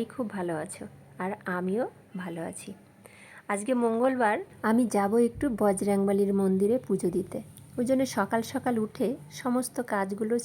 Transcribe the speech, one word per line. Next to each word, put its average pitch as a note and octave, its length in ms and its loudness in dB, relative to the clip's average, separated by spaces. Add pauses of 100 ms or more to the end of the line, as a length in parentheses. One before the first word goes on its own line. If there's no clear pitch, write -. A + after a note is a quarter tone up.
(140)
খুব B3+ 120 -6 (120)
ভালো F3 160 -2 (100)
আছো, - 200 -12 (400)
আর F#3+ 80 -4 (260)
আমিও F#3+ 260 -2 (380)
ভালো E3+ 280 -8
আছি। - 200 -14 (840)
আজকে G#3 180 -2 (120)
মঙ্গলবার, A#3 540 2 (320)
আমি A#3 140 6 (120)
যাব G3+ 160 2 (160)
একটু A#3+ 180 -4 (160)
বজরংবলীর G3+ 720 2 (100)
মন্দিরে G3 360 4 (100)
পুজো F#3+ 300 0
দিতে। - 220 -4 (380)
ওই B3 120 0
জন্য C4 120 4 (160)
সকাল A3 240 2 (120)
সকাল B3+ 220 0 (100)
উঠে G#3+ 220 -2 (340)
সমস্ত B3+ 340 -2 (180)
কাজগুলো G#3 520 0